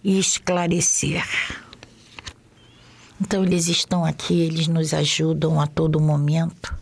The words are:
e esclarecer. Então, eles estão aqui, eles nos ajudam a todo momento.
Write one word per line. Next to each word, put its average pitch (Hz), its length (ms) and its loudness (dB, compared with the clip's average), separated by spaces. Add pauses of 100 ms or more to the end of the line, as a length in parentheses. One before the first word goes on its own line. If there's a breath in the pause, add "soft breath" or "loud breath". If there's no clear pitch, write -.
e 190 160 4
esclarecer. 175 1080 0 (1900 loud breath)
Então, 196 240 0
eles 175 240 2
estão 170 380 0
aqui, 170 340 0
eles 160 280 0
nos 160 260 0
ajudam 156 640 0
a 147 60 2
todo 156 340 0
momento. 151 800 0